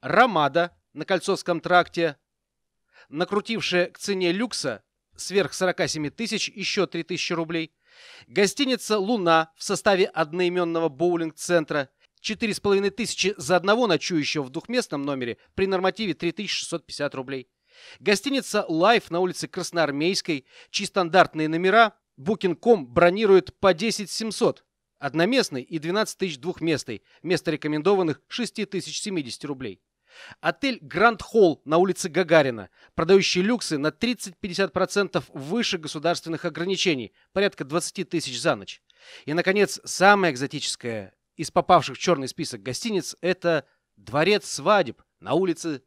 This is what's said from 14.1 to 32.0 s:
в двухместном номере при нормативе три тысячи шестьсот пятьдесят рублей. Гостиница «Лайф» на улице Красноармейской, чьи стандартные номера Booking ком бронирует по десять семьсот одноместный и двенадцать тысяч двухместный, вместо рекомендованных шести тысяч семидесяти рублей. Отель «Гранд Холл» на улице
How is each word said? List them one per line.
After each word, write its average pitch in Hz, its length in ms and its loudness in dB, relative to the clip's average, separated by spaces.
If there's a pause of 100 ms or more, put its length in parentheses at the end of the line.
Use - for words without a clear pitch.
в 127 60 -14
двухместном 160 520 -4
номере 131 340 -4 (180)
при 190 120 0
нормативе 190 480 -2
три 170 180 -4
тысячи 190 220 -8
шестьсот - 320 -8
пятьдесят 143 280 -8
рублей. 135 360 -10 (500)
Гостиница 208 680 -2
«Лайф» 185 440 2
на 170 100 -2
улице 180 260 -4
Красноармейской, 160 1000 -2 (240)
чьи 202 160 -6
стандартные 160 640 2
номера 190 500 4 (200)
Booking 175 360 -2
ком 196 320 2
бронирует 180 720 4
по 190 160 4
десять 190 360 -4
семьсот - 540 -2 (360)
одноместный 165 600 0
и 160 180 -8
двенадцать 180 380 -4
тысяч 170 220 -6
двухместный, 143 640 -4 (200)
вместо 165 280 -2
рекомендованных 156 760 0
шести 220 380 -6
тысяч - 380 -8
семидесяти 156 420 -8
рублей. 131 380 -10 (580)
Отель 208 400 -2
«Гранд 196 400 2
Холл» 185 460 4
на 151 100 2
улице 185 320 2